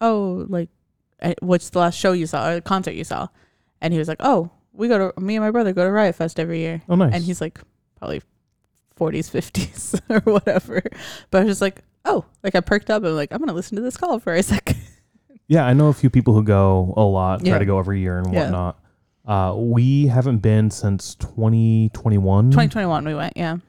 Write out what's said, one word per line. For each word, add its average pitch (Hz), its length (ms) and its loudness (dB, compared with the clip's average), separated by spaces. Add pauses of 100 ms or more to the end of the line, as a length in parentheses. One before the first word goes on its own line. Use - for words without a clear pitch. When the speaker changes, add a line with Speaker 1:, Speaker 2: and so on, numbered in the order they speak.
Speaker 1:
"Oh, 202 480 -2
like, 175 200 -6 (520)
eh, 175 200 -2
what's 180 300 0
the 180 80 -2
last 170 180 2
show 196 140 0
you 175 160 -2
saw 156 240 -2
or 170 100 -4
concert 185 340 -4
you 92 100 -10
saw?" - 240 -8 (520)
And 165 120 -2
he 160 80 0
was 160 80 -4
like, 160 100 -6
"Oh, 190 320 0 (220)
we 226 160 -6
go 190 240 0
to, - 80 -14
me 202 160 -4
and 214 80 -2
my 214 80 -2
brother 220 200 0
go 185 120 0
to 190 80 0
Riot 208 240 0
Fest 165 240 -4
every 165 180 -4
year." 165 300 -6
Speaker 2:
Oh, 175 80 2
nice. 160 180 4
Speaker 1:
And 175 80 -2
he's, 175 180 -6
like, 156 200 -8 (360)
probably - 260 -10 (720)
forties, 156 320 -4
fifties - 680 -8 (100)
<laughs> - 60 -18
or 220 120 2
whatever. 202 600 0 (480)
But 190 80 2
I 190 60 4
was 208 80 2
just 190 80 -4
like, 196 220 -2 (220)
"Oh," 208 200 -2 (180)
like, 196 140 -2
I 180 40 6
perked 208 300 -2
up 214 140 0
and, 160 100 0
like, 147 180 -4
"I'm 240 60 -6
gonna 277 160 -4
listen 180 220 -8
to 220 60 -6
this 247 140 -6
call 330 220 -2
for 175 160 -4
a 180 80 2
<laughs> 208 120 0
second." - 240 -4 (680)
Speaker 2:
Yeah, 151 180 4
I 123 100 4
know 151 120 6
a 147 80 4
few - 160 2
people 120 240 4
who 107 80 6
go 95 540 4
a 110 80 2
lot, 95 400 0
try 180 60 4
Speaker 1:
Yeah. 101 100 2
Speaker 2:
to 101 60 2
go 98 120 2
every 95 220 -2
year 90 180 -2
and 92 160 -2
Speaker 1:
Yeah. 156 120 2
Speaker 2:
whatnot. 90 340 -4 (440)
Uh, 95 320 0
we 120 500 2
haven't 127 320 2
been 107 320 2
since - 460 -4
twenty 113 760 2
twenty-one. 101 600 2
Speaker 1:
Twenty 147 160 4
twenty-one, 165 360 -2
we 156 80 -4
went, 151 220 -6
yeah. 170 220 -4 (120)